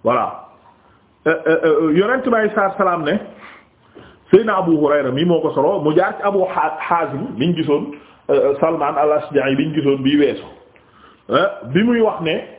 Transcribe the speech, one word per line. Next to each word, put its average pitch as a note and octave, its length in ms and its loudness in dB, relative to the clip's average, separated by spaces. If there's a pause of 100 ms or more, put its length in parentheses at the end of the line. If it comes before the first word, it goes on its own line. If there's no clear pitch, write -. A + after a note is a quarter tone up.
Voilà. A2+ 440 -2 (760)
Euh, D#3+ 80 2 (120)
euh, D#3+ 180 2
euh, D#3 300 2
Yonent A3+ 320 2
bi A#3 80 2
alayhi G#3+ 200 0
salaatu G3 180 0
wa - 60 -12
salaam F3 260 0
ne, F3+ 120 0 (1120)
Seydina G#3 280 4
Abu E3+ 200 0
Hurayra D3 320 2
mi C#3+ 140 -2
moo E3+ 160 2
ko D#3+ 140 -2
solo, D3+ 280 0
mu D3+ 140 0
jaar G3+ 200 2
ci - 60 -10
Abu G3+ 160 0 (160)
Ha-, D#3 240 -2 (100)
Hazim C#3+ 480 -2
mi C3 120 0
ñu E3 80 0
gisoon, D3 340 0 (400)
euh, C#3 300 2
Salman D#3 360 0
al-Ashja'i C#3+ 600 0
bi D#3+ 100 -2
ñu D3+ 80 -6
gisoon C#3 280 0
bii C#3+ 160 2
weesu. C3 260 0 (840)
Euh, E3 160 2 (260)
bi F3+ 100 2
muy A#3 180 2
wax G#3+ 220 0
ne E3 160 -4 (200)